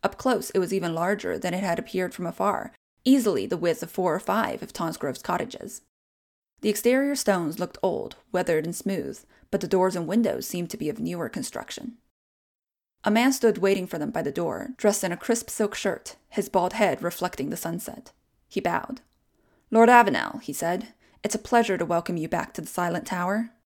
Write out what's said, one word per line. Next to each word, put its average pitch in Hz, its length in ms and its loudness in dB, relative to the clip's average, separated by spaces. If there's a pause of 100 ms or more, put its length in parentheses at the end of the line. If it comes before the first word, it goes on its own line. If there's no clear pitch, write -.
Up 202 140 0
close, - 340 0
it 196 80 2
was 185 140 0
even 170 220 -2
larger 180 420 -2
than 175 160 -4
it 190 100 -4
had 170 160 0
appeared 185 340 -4
from 180 120 -8
afar, - 480 -2 (300)
easily 226 420 4
the 185 120 -2
width 165 260 0
of 175 80 -10
four 180 240 0
or 190 40 -2
five 202 440 -2
of - 80 -14
Tonsgrove's 160 500 -4
cottages. - 600 -6 (800)
The 208 80 2
exterior 262 460 2
stones 175 440 0
looked - 220 -6
old, - 340 -2 (160)
weathered 170 340 0
and 170 100 -6
smooth, - 480 -6 (260)
but 196 120 0
the 180 60 -6
doors 185 280 4
and 170 120 -4
windows 202 380 2
seemed 175 240 -6
to - 80 -10
be 151 120 -4
of 220 100 -6
newer 165 300 -4
construction. - 680 -10 (1040)
A 208 80 2
man 240 220 6
stood 226 240 4
waiting 190 300 2
for 175 100 -6
them 151 140 -4
by 165 100 -4
the 143 100 -2
door, 170 460 -4
dressed 208 260 2
in 180 80 -2
a 175 60 -4
crisp - 320 -2
silk 208 240 0
shirt, - 420 -4 (120)
his - 220 -4
bald 175 240 2
head 196 280 2
reflecting 170 480 -4
the - 80 -6
sunset. - 540 -8 (360)
He - 140 -4
bowed. - 400 -2 (680)
"Lord 226 180 8
Avenel," 202 500 6
he - 140 -10
said, 170 400 -4 (300)
"it's 208 120 -4
a 220 40 -2
pleasure 226 380 2
to 170 80 0
welcome 170 320 -2
you 160 100 -4
back 165 260 -2
to - 80 -8
the 160 60 -10
Silent 175 400 -2
Tower." 196 440 -2 (180)